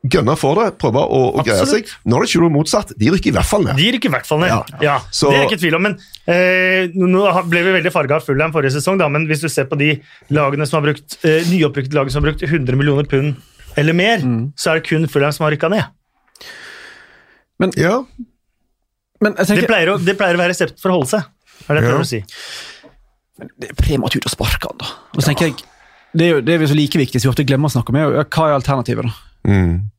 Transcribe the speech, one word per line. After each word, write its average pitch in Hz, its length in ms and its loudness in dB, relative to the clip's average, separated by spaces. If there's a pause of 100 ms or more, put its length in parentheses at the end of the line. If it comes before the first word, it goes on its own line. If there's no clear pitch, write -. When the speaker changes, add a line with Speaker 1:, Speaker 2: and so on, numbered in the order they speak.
Speaker 1:
gønner 135 260 2
for 143 220 0
det, 220 240 -2
prøver 127 240 0
å, - 120 0 (200)
å - 80 -2
greie 104 160 2
Speaker 2:
Absolutt. 220 240 0
Speaker 1:
seg. - 60 -18 (180)
Norwich 135 240 2
gjorde 170 160 4
det 147 60 0
motsatt. 156 420 0
De 110 160 2
rykker 196 160 0
i 147 60 0
hvert 87 100 2
fall 214 220 0
ned. - 100 -2
Speaker 2:
De 196 160 2
rykker 254 160 -2
i 139 60 0
hvert 120 100 -6
fall 156 160 0
ned. 180 80 2
Speaker 1:
Ja. 107 140 0 (180)
Speaker 2:
Ja, 147 140 2 (160)
Speaker 1:
Så 143 180 0
Speaker 2:
det 139 80 4
er 139 80 2
ikke 196 160 -2
tvil 165 160 2
om, 180 80 0
men, 208 80 -2 (320)
eh, 185 680 2
nå 185 260 2 (100)
ha-, 180 140 0
ble 170 160 0
vi 185 140 2
veldig 170 180 0
farget 147 240 0
av 156 80 -4
Fulham 147 260 0
forrige 135 220 0
sesong, 180 240 0
da, 165 160 2
men 156 160 -2
hvis 151 160 -2
du - 20 -2
ser 139 220 -2
på 151 80 -4
de 147 140 2 (420)
lagene 143 320 0
som 156 160 0
har 147 100 0
brukt, - 320 -10
eh, 160 220 2
nyopprykkede 147 480 0
lagene 139 220 0
som 147 80 0
har 156 80 2
brukt 151 180 -6
hundre 131 320 0
millioner 143 240 2
pund 139 300 -2 (420)
eller 151 160 2
mer, 202 320 2
Speaker 3:
Mm. 123 320 -2
Speaker 2:
så - 140 0
er 160 100 2
det - 80 -12
kun 160 180 2
Fulham 147 240 0
som 156 140 -4
har 151 80 2
rykket 165 160 -2
ned. 247 160 0 (1700)
Speaker 3:
Men, 185 180 0
Speaker 1:
Ja. 196 260 0 (1160)
Speaker 3:
men 214 160 0
jeg 165 100 0
tenker 208 200 2
Speaker 2:
Det - 20 -2
pleier 185 240 2
å, 202 120 0
det 196 120 2
pleier 175 200 2
å 175 40 0
være 175 140 0
resept - 260 -4
for 190 100 0
å 180 80 2
holde 131 120 -2
seg, 214 100 0 (480)
er 147 60 2
det 151 60 2
jeg - 20 2
Speaker 1:
Ja. 120 80 2
Speaker 2:
prøver 143 100 2
å 170 80 -4
si. 107 140 -6 (1120)
Speaker 3:
Men - 120 -18 (100)
det 120 100 -12
er - 60 -16
prematurt - 500 -2
å - 80 -4
sparke - 360 -4
han, - 80 -12
da. - 80 -14 (300)
Og 151 60 -2
så 143 80 0
Speaker 1:
Ja. 143 40 2
Speaker 3:
tenker 170 140 0
jeg, - 160 -6 (520)
det 160 100 4
er 175 100 4
jo, 135 60 2
det 135 140 -2
er 165 40 0
jo 147 140 2
så - 20 4
like 151 220 0
viktig 127 240 0
som 127 100 2
vi 117 120 -2
ofte - 40 0
glemmer 139 220 2
å - 20 -2
snakke 123 180 -2
om, 120 60 0
er 151 140 2
jo, 139 140 0
hva 160 260 0
er 143 100 2
alternativet, 120 440 -2
da? 117 100 -4 (340)
Speaker 1:
Mm. 95 520 2